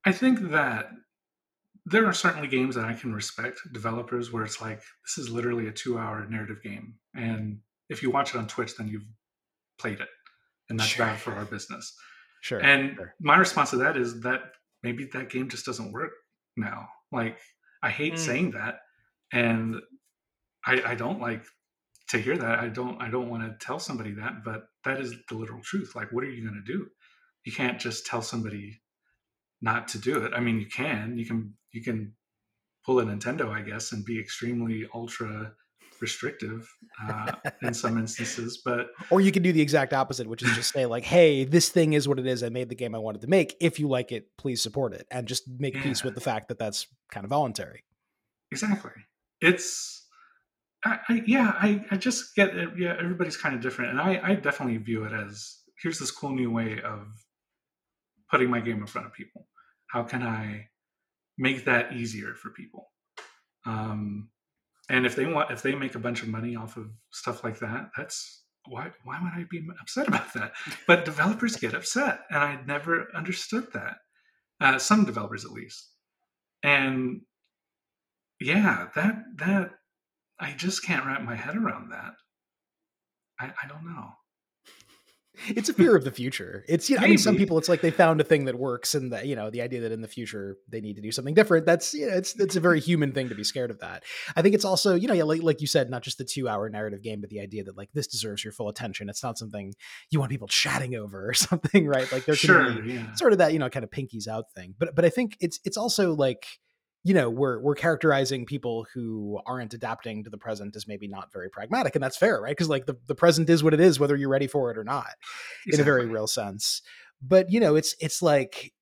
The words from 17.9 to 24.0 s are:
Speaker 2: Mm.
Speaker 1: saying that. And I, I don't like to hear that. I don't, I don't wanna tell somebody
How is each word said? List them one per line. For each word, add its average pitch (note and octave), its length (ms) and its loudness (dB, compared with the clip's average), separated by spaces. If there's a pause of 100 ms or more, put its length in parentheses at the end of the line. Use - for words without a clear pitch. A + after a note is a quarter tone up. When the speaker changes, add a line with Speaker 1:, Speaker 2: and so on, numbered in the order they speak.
Speaker 2:
Mm. E3 40 -4
Speaker 1:
saying D#3 320 0
that. - 300 -8 (500)
And A2+ 500 0 (840)
I, B2+ 260 2
I A#2+ 40 -2
don't D#3+ 260 -4
like A2+ 240 -6 (640)
to A#2 100 0
hear B2+ 180 0
that. A#2 220 0
I A#2+ 80 -4
don't, A#2+ 340 -8
I A#2 80 -8
don't B2 200 -4
wanna A2+ 300 -6
tell C#3 200 -8
somebody A2+ 360 -8